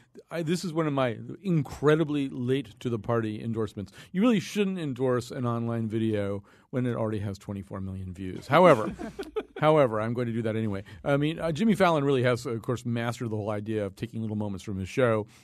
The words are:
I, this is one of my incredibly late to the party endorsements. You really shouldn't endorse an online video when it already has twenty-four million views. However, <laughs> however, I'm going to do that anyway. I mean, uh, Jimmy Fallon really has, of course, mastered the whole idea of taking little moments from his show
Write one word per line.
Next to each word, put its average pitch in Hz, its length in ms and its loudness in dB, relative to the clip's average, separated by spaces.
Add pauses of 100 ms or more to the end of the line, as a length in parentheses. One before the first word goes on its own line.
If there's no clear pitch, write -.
(300)
I, 165 140 -4
this 170 200 0
is 170 80 -6
one 156 140 0
of 147 60 0
my 123 260 0 (240)
incredibly 147 840 2
late 135 500 -2
to 131 100 -6
the 117 100 -2
party 110 440 -2
endorsements. 110 480 -6 (220)
You 180 80 -2
really 226 180 6
shouldn't 196 400 -2
endorse 127 540 -2
an 127 140 -4
online 117 420 -2
video 104 560 0 (260)
when 127 160 -2
it 117 80 -2
already 110 240 -2
has 98 200 -6
twenty-four 98 420 -10
million 95 340 -8
views. 92 320 -10
However, 151 480 8 (320)
<laughs> - 320 -10
however, 143 420 4
I'm 117 140 -2
going 120 140 -2
to 113 40 -6
do 113 100 -2
that 110 120 -2
anyway. 104 300 -2 (180)
I 143 140 2
mean, 156 240 -2
uh, 165 100 -2
Jimmy 190 240 2
Fallon 165 300 4
really 139 180 4
has, 123 240 2
of 113 160 -4
course, 123 240 -4
mastered 117 440 -4
the 110 60 -4
whole 104 140 -4
idea 107 340 -2
of 95 120 -8
taking 117 240 -8
little 107 160 -4
moments 101 260 -4
from 98 160 -6
his 92 100 -6
show 113 380 2 (180)